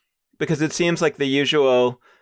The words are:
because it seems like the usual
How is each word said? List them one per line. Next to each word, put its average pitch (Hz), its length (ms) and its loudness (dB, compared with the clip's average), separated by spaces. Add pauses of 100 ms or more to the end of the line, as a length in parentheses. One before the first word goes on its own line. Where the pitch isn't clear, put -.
(380)
because 151 240 -4
it 151 100 -2
seems 170 300 -2
like 156 140 0
the 143 100 -2
usual 131 760 2 (220)